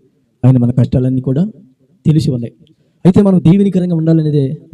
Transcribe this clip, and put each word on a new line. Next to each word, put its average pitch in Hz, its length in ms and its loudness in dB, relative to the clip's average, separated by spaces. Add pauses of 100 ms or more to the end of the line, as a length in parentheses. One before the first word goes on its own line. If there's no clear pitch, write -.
(460)
ఆయన 131 120 4
మన 120 140 0
కష్టాలన్నీ 131 500 -2
కూడా 143 300 -4 (540)
తెలిసి 151 260 0
ఉన్నాయి. 120 220 -8 (520)
అయితే 185 160 4
మనం 190 180 2
దీవెనకరంగా 180 560 0
ఉండాలనేదే 151 640 0 (160)